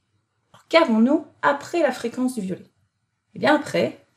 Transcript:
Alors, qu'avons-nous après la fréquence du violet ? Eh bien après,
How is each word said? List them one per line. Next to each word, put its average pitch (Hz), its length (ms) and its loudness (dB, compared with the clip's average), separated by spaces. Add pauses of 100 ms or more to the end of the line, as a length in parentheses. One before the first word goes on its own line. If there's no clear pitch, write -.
(520)
Alors, - 160 -20
qu'avons-nous 269 560 4 (160)
après - 400 -2
la 269 120 2
fréquence 254 420 -6
du 208 80 -8
violet ? 185 240 -10 (680)
Eh - 40 -16
bien 285 180 2
après, - 480 -4 (120)